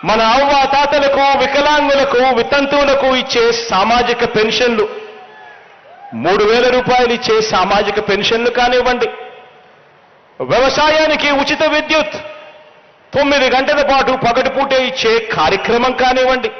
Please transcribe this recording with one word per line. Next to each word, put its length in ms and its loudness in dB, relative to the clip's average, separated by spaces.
మన 160 0
అవ్వ 440 2
తాతలకు, 720 2
వికలాంగులకు, 800 0
వితంతువులకు 800 0
ఇచ్చే 360 0
సామాజిక 840 0
పెన్షన్లు, 540 0
మూడు 300 0
వేల 260 2
రూపాయలు 440 2
ఇచ్చే 280 0
సామాజిక 680 -2
పెన్షన్లు 400 0
కానివ్వండి, 600 0
వ్యవసాయానికి 920 0
ఉచిత 320 -2
విద్యుత్ 500 -2
తొమ్మిది 360 2
గంటల 320 0
పాటు 300 2
పగటిపూటే 760 0
ఇచ్చే 320 0
కార్యక్రమం 720 0
కానివ్వండి 580 0